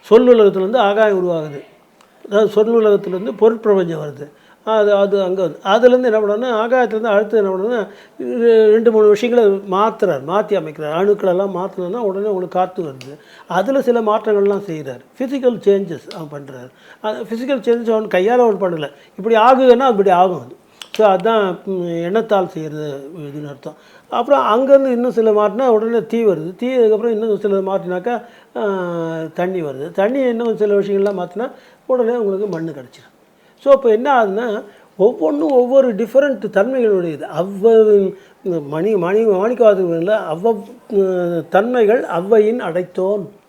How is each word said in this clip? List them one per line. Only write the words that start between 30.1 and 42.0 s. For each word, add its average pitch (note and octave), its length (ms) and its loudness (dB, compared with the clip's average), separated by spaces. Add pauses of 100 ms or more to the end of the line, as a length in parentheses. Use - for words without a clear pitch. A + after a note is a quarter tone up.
இன்னும் A#3 380 -2
சில G#3 180 0
விஷயங்கள்லாம் G3 440 -2
மாத்தினா G3+ 320 -8 (340)
உடனே B3 300 0
உங்களுக்கு G#3 320 -2
மண்ணு E3 240 -6
கிடைச்சிடும். C3 420 -20 (460)
So C#4 140 4
அப்போ C4+ 160 4
என்ன A#3+ 340 2
ஆகுதுன்னா, G#3+ 400 -4 (340)
ஒவ்வொன்றும் D4 540 0
ஒவ்வொரு B3 440 2
டிஃபரெண்ட் B3+ 560 0
தன்மைகளுடையது. G3 720 0 (160)
அவ்வ-, G3+ 760 2 (520)
மணி, E3+ 280 -2
மணி, G3 300 0
மாணிக்கவாசகர்கள்ல G3+ 920 0 (120)
அவ்வ-, F#3 1160 -4
தன்மைகள் A3+ 560 2